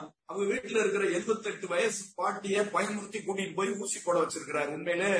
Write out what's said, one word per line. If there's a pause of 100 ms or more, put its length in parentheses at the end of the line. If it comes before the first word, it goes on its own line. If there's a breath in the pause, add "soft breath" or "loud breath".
(260)
அவங்க
வீட்டுல
இருக்கிற
எழுபத்தெட்டு
வயசு (100)
பாட்டிய
பயமுறுத்தி
கூட்டிட்டு
போய்
ஊசி
போட
வச்சிருக்கிறார்.
உண்மையிலே